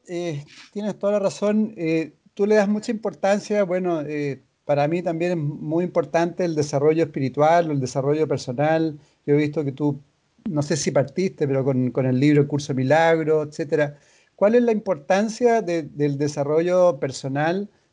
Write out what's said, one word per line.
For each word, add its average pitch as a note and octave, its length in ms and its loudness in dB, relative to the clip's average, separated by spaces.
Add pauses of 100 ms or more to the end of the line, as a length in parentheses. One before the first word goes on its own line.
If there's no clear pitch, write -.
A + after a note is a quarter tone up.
eh, E3+ 360 -6 (280)
tienes G3+ 260 -6
toda G3+ 160 0
la G#3 40 2
razón. G#3 580 0
Eh, D#3+ 360 -2 (220)
tú G3+ 120 0
le G#3+ 100 4
das G3+ 120 4
mucha G#3 240 -2
importancia, G#3 720 -2
bueno, F3+ 380 -2
eh, D3 400 -4 (240)
para C#3+ 220 2
mí E3+ 140 -2
también E3+ 300 -2
es F3 60 -2
muy D3+ 460 -2
importante E3+ 600 -2
el E3+ 100 -2
desarrollo D3+ 500 2
espiritual, D3+ 680 2
el C#3+ 100 -2
desarrollo C#3+ 480 0
personal. D3 680 -2 (260)
Yo C#3+ 100 2
he D3 40 6
visto D3+ 260 -2
que C#3 80 -4
tú, D3 300 -4 (480)
no D3 120 -2
sé D#3+ 140 -2
si D3 140 -4
partiste, D3+ 580 -2
pero C3+ 160 0
con, B2+ 280 0
con C3+ 120 -2
el B2+ 160 0
libro D3 220 6
El C#3 40 -4
Curso C#3+ 280 -4
de - 80 -4
Milagros, D#3 680 2
etcétera. D3+ 480 -2 (380)
¿Cuál A3 200 2
es B3 80 4
la A#3 100 2
importancia G#3+ 920 0
de, E3+ 220 -2
del C#3+ 340 -2
desarrollo D#3+ 840 2
personal D3+ 680 -2 (220)